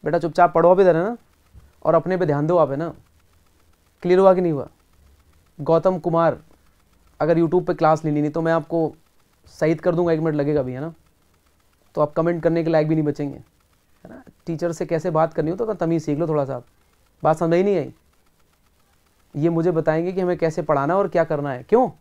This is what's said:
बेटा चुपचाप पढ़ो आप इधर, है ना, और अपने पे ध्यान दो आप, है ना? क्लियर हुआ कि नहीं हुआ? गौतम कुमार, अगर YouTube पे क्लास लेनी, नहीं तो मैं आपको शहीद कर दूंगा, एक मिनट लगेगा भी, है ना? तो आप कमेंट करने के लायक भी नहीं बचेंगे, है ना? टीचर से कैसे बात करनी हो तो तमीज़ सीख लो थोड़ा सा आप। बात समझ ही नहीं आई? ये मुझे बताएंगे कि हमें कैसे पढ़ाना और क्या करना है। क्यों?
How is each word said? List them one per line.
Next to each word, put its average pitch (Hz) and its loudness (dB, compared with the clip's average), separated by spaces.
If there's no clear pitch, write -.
बेटा 151 0
चुपचाप 170 2
पढ़ो 170 6
आप 185 6
इधर, 180 6
है 165 0
ना, 233 -6
और 160 2
अपने 170 0
पे 180 0
ध्यान 147 -2
दो 175 0
आप, 151 2
है 135 -6
ना? 165 -8
क्लियर 180 2
हुआ 190 8
कि 180 0
नहीं 175 0
हुआ? 139 -6
गौतम 165 0
कुमार, 165 0
अगर 165 2
YouTube 165 0
पे 175 -2
क्लास 156 0
लेनी, 151 0
नहीं 147 -2
तो 165 -6
मैं 165 0
आपको 160 -2
शहीद 160 -2
कर 180 0
दूंगा, 170 0
एक 156 0
मिनट 156 -2
लगेगा 147 0
भी, 127 -6
है 127 -10
ना? 165 -10
तो 156 -2
आप 151 0
कमेंट 165 -2
करने 165 2
के 165 -2
लायक 156 2
भी 160 2
नहीं 156 0
बचेंगे, 143 -4
है - -20
ना? - -20
टीचर 170 -6
से 165 -6
कैसे 165 -4
बात 160 0
करनी 156 -2
हो 180 -4
तो 220 -4
तमीज़ 165 -2
सीख 147 -2
लो 165 -2
थोड़ा 151 0
सा 131 -8
आप। 120 -12
बात 156 2
समझ 165 0
ही 180 4
नहीं 202 0
आई? - -6
ये 151 0
मुझे 165 0
बताएंगे 160 -2
कि 185 -4
हमें 180 -2
कैसे 165 -2
पढ़ाना 151 0
और 196 0
क्या 165 0
करना 143 -4
है। 127 -10
क्यों? 226 2